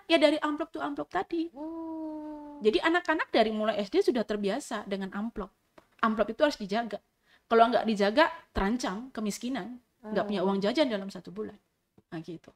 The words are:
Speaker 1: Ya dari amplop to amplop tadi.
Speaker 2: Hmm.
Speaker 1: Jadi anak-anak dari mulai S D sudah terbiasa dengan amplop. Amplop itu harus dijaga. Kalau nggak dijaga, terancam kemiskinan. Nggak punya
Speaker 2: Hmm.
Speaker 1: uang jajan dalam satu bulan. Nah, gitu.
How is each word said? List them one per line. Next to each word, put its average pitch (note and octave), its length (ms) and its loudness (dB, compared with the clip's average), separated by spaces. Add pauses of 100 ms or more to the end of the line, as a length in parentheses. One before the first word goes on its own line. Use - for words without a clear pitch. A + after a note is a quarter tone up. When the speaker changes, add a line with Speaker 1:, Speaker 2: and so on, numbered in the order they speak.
Speaker 1:
Ya E4 160 4
dari D4+ 160 6
amplop D4+ 320 -2
to - 80 -10
amplop D4 320 -6
tadi. E4+ 400 -4
Speaker 2:
Hmm. D#4 1120 -10
Speaker 1:
Jadi G#3+ 160 4
anak-anak E4 560 0
dari A3+ 160 4
mulai G#3+ 320 -2
S G#3 80 -6
D F#4 160 2
sudah A#3+ 160 2
terbiasa G#3 640 -4
dengan G3 320 -4
amplop. G#3 320 -6 (560)
Amplop A3 240 2
itu A3+ 160 0
harus D4 160 2
dijaga. G#3+ 400 -4 (480)
Kalau A3+ 240 6
nggak A3 160 2
dijaga, A3 400 4 (240)
terancam A3 560 -2
kemiskinan. A#3 720 -6 (240)
Nggak G3+ 240 -2
punya G3+ 160 0
Speaker 2:
Hmm. - 80 4
Speaker 1:
uang G3 80 0
jajan B3 240 2
dalam G3 240 -4
satu F3+ 240 -14
bulan. G3+ 240 -10 (520)
Nah, E3 160 -10
gitu. E3 300 -14